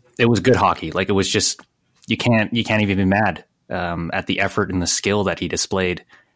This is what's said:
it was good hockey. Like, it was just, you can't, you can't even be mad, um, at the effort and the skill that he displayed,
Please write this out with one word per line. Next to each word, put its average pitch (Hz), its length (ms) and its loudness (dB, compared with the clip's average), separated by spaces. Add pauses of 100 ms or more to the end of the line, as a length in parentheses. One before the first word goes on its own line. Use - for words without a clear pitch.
(180)
it 120 100 4
was 117 120 4
good 123 160 4
hockey. 90 340 0
Like, 92 180 -2
it 107 40 0
was 95 160 2
just, - 320 0 (480)
you 113 80 0
can't, 113 360 0
you 117 120 0
can't 107 180 0
even 98 140 2
be 98 80 2
mad, 98 400 2 (240)
um, 85 440 -4
at 92 140 -4
the 92 140 -2
effort 98 320 -2
and 92 100 0
the 82 60 -2
skill 101 360 0
that 87 140 -2
he 92 80 -4
displayed, 90 580 -2 (320)